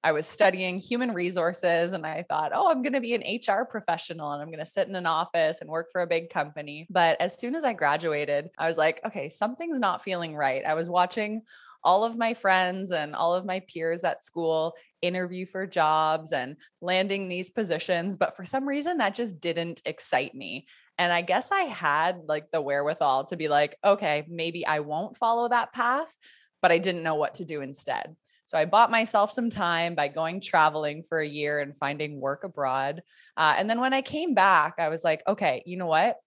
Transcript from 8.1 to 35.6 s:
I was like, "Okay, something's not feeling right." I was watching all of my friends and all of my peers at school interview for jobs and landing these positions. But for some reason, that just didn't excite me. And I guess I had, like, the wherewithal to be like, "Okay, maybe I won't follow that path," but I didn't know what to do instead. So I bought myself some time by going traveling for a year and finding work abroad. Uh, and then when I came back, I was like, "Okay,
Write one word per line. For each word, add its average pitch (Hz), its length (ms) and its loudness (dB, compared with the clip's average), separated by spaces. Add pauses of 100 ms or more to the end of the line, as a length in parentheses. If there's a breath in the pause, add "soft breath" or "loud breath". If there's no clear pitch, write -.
I 160 80 -2
was 165 120 0
like, 160 280 2
"Okay, 165 240 -6
something's 269 480 -4
not 202 240 0
feeling 170 340 -4
right." 135 300 0
I 156 80 2
was 165 160 -2
watching 208 540 0 (400 loud breath)
all 190 200 6
of 233 140 -2
my 226 160 0
friends 190 560 2
and 151 260 -2
all 170 200 2
of 185 100 -4
my 185 140 -4
peers 170 440 -4
at - 220 -2
school 160 480 0 (300 loud breath)
interview 180 420 -4
for 190 220 -8
jobs 156 680 2
and 135 240 -4 (240 soft breath)
landing 190 460 0
these 180 240 -6
positions. 180 680 -2
But - 180 0
for - 80 -16
some 269 240 -4
reason, 294 300 -2
that 208 160 2
just 208 260 -6
didn't 170 460 -4
excite - 480 -2
me. 107 320 -12 (320 soft breath)
And 175 160 2
I 175 80 2
guess 180 300 0
I 392 140 0
had, 165 640 0
like, 151 220 -4
the 160 100 0
wherewithal 143 680 0
to 175 120 -8
be 151 120 -4
like, 147 340 2
"Okay, 170 440 2
maybe 170 380 -6
I 151 140 0
won't 151 360 -4
follow 233 340 0
that 240 240 0
path," 254 440 -2 (420 soft breath)
but 175 120 6
I 170 80 6
didn't 175 240 -2
know 160 100 0
what 151 220 -2
to 180 100 -10
do 151 160 -8
instead. 135 540 -8 (320)
So 160 100 -2
I 156 80 4
bought 208 260 6
myself 220 400 2
some 233 180 -2
time 170 460 0
by 147 140 0
going 165 320 -4
traveling 151 600 2
for 160 180 -2
a 151 40 0
year 147 360 -2
and 143 120 -8
finding 147 460 -6
work 139 240 -4
abroad. 143 580 -2 (360 soft breath)
Uh, 156 200 6
and 202 120 0
then 226 100 0
when 262 140 2
I 269 80 2
came 302 320 -4
back, 185 440 6
I 160 120 0
was 160 160 -4
like, 156 200 2
"Okay, 165 400 0